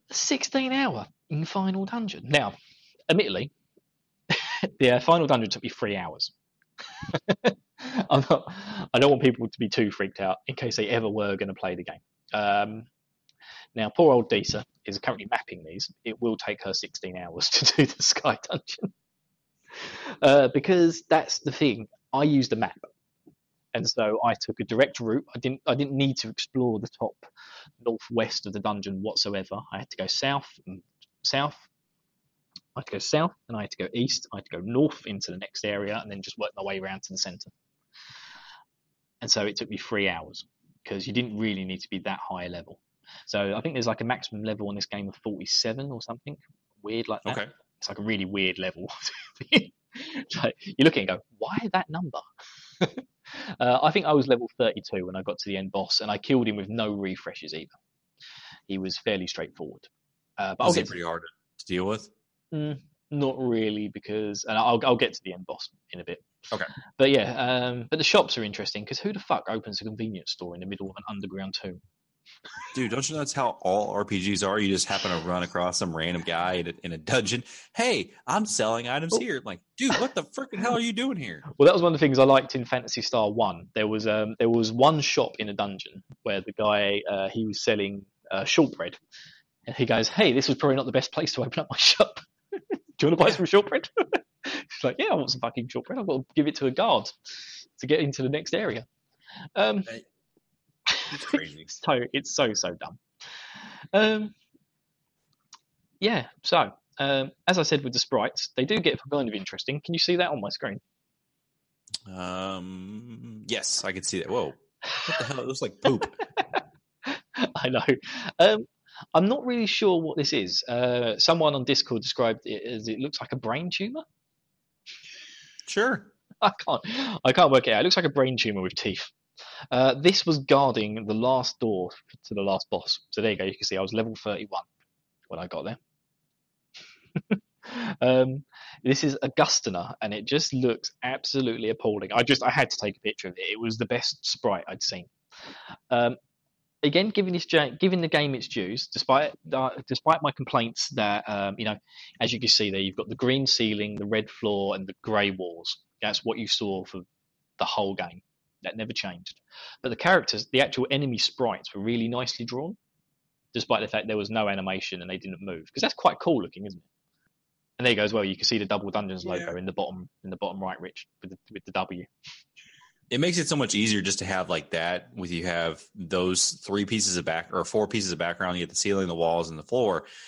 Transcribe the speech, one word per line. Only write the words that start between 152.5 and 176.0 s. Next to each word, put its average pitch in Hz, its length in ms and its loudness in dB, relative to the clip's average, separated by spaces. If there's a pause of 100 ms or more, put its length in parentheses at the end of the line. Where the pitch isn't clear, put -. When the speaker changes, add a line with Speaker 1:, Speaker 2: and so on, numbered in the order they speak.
Speaker 1:
there, 98 80 -2
you've 95 160 -2
got - 120 -4
the 110 80 -6
green 131 300 2
ceiling, 104 520 0
the 101 100 -6
red 107 240 0
floor, 101 440 -2
and 95 120 -8
the 95 160 -12
grey 104 260 2
walls. 87 480 -6 (240)
That's 107 240 -2
what 113 140 -2
you 110 80 -6
saw 98 380 -2
for 92 160 -14 (580)
the 101 60 0
whole 98 280 -2
game. 90 280 -8 (420)
That 95 140 -6
never 113 160 -8
changed. 90 460 -10 (440)
But 127 60 -2
the 113 60 -2
characters, 160 560 2
the 131 100 6
actual 131 280 2
enemy 135 300 0
sprites, - 560 -2
were 101 80 -8
really 117 240 0
nicely 120 380 -4
drawn, 139 320 -8 (760)
despite 113 280 2
the 107 60 -4
fact 107 200 -2
there 110 100 0
was 101 140 -2
no 107 180 2
animation 95 540 -4
and 90 60 -14
they 95 80 -6
didn't 92 240 -10
move. 87 300 -10
'Cause - 100 -6
that's - 120 0
quite - 260 2
cool 147 220 2
looking, 92 240 -10
isn't 92 140 -14
it? - 40 -20 (920)
And 123 80 0
there 123 80 6
you - 20 6
go 104 80 2
as 104 80 2
well. 107 140 2
You 95 100 -2
can - 80 -10
see 117 140 2
the 104 80 0
Double 98 260 -2
Dungeons 95 320 -4
logo 90 300 -6
Speaker 2:
Yeah. 87 40 -6
Speaker 1:
in 92 80 -8
the 95 60 -6
bottom, 92 380 -6 (160)
in 95 60 -10
the 92 40 -8
bottom 95 260 -6
right, 92 200 -6
Rich, - 260 -14 (140)
with 92 100 -14
the, 92 60 -18 (160)
with 98 100 -12
the - 80 -18
W. 92 340 -4 (1040)
Speaker 2:
It 123 120 0
makes 170 160 2
it 165 100 0
so 175 80 0
much 131 180 0
easier 107 280 2
just 95 180 -2
to 92 60 -6
have, 92 240 -2
like, 80 220 -2
that, 85 440 -4
with 90 160 -8
you 87 140 -4
have 85 360 -2 (140)
those 92 600 0